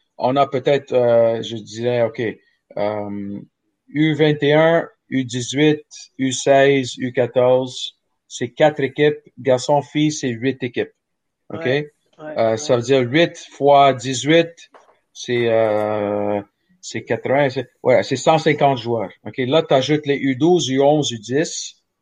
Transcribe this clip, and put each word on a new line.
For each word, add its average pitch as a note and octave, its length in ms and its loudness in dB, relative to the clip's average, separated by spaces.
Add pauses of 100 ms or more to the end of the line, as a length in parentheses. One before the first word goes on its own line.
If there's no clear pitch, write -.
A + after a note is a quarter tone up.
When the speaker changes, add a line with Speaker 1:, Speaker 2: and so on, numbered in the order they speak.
(180)
Speaker 1:
on B2+ 180 -2
a C#3 100 2
peut-être, C#3 460 -2
euh, A#2 500 2
je A2+ 140 -10
dirais, A2+ 460 -4
ok, A2+ 180 -2 (560)
euh, G2+ 640 -6 (480)
U D#3 260 0
vingt D3 280 2
et C#3+ 100 4
un, E3 360 4 (200)
U C3 160 -2
dix-huit, B2+ 600 0 (340)
U C3 140 -2
seize, C#3 680 2
U B2 140 -6
quatorze, B2+ 840 0 (360)
c'est B2 200 -8
quatre D3+ 300 0
équipes. D3 380 0 (200)
Garçons, B2+ 420 0
filles, D3+ 320 -2
c'est C#3+ 160 -6
huit B2+ 340 -6
équipes. A#2 300 -6 (600)
Ok ? G#2+ 120 -8
Speaker 2:
Ouais, D3 280 -2 (260)
ouais, D3+ 200 -12
Speaker 1:
Euh, A2+ 120 2
Speaker 2:
ouais. A2+ 80 0
Speaker 1:
ça B2+ 180 0
veut A#2 60 0
dire C3 180 2
huit D3+ 380 0 (120)
fois C#3 440 4
dix-huit, C3+ 760 -2 (440)
c'est, A#2+ 340 -2
euh, G#2 960 0 (380)
c'est - 240 -12
quatre-vingts, C3 440 0
c'est, B2+ 220 -8 (120)
ouais, A#2 200 4
c'est B2+ 140 -4
cent D#3+ 200 2
cinquante C#3+ 420 2
joueurs. A2+ 320 -6 (160)
Ok ? G#2+ 120 -12
Là, C3+ 240 0
t'ajoutes D3 440 0
les C#3+ 100 0
U C3 200 -2
douze, D#3 320 2
U C3 120 0
onze, C#3+ 300 2
U A#2+ 80 -8
dix, C3 640 -6 (200)